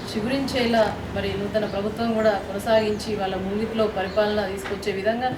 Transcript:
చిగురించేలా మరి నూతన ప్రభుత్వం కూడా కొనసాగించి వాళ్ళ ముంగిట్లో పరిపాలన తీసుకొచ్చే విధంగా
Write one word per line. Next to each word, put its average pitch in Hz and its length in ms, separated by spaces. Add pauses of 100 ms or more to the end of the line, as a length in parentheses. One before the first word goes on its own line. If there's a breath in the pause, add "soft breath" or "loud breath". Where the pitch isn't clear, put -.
చిగురించేలా 233 880 (180)
మరి 196 220
నూతన 202 280
ప్రభుత్వం 214 480
కూడా 220 180
కొనసాగించి 208 840
వాళ్ళ 190 200
ముంగిట్లో 214 520
పరిపాలన 208 640
తీసుకొచ్చే 196 400
విధంగా 220 360 (100)